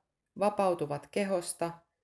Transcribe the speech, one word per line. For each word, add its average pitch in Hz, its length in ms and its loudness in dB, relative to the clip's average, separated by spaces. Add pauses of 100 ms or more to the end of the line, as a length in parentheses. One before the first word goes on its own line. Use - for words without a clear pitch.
(400)
vapautuvat 180 720 0
kehosta 180 600 -2 (320)